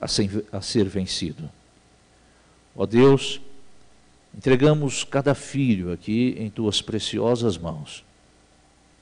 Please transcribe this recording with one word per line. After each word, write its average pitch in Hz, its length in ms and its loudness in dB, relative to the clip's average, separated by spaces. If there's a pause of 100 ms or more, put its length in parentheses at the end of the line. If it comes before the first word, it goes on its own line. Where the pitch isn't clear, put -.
a 117 80 -6
ser, 104 420 -2
a 101 120 -8
ser 101 260 0
vencido. 90 640 -6 (1200)
Ó 98 120 -4
Deus, 131 520 4 (960)
entregamos 139 680 2
cada 139 300 0
filho 104 580 0
aqui 113 460 0
em 107 100 -6
tuas 104 320 -2
preciosas 110 800 -2
mãos. 80 440 -12 (1000)